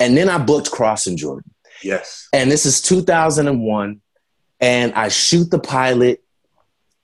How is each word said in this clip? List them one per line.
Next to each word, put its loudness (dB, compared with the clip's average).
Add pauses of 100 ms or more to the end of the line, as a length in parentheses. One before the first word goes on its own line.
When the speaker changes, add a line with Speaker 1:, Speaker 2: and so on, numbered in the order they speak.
Speaker 1:
And 4
then 2
I 0
booked 0
Crossing -2
Jordan. -10 (320)
Speaker 2:
Yes. -8
Speaker 1:
And 2
this 0
is 0
two 2
thousand 2
and 0
one. -4 (600)
And 0
I 0
shoot 0
the 0
pilot. 0 (800)